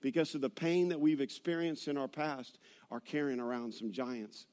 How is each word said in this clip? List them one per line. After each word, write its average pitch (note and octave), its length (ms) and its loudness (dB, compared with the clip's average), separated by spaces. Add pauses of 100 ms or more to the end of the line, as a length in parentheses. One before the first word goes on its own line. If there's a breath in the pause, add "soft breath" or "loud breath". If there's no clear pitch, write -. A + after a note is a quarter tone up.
because E3 340 2
of C#3+ 60 -2
the C3 100 0
pain F3 380 4
that E3 100 0
we've D3+ 220 6
experienced E3 640 -2
in C#3+ 100 0
our C3+ 100 -2
past, C#3+ 520 -4 (320 loud breath)
are A#2+ 80 -4
carrying C#3+ 400 0
around A#2+ 340 -2
some G#2+ 180 -6
giants. A#2+ 600 -6